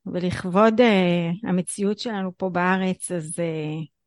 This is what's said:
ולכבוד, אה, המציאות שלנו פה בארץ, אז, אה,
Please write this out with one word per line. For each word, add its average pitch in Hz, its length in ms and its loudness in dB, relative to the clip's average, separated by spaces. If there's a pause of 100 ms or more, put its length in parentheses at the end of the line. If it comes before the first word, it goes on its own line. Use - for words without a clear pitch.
ולכבוד, 185 760 2
אה, 180 480 4 (140)
המציאות 190 560 -2
שלנו 196 380 -6
פה 190 120 -4
בארץ, 180 640 0
אז, 165 280 -6
אה, 160 440 -4 (220)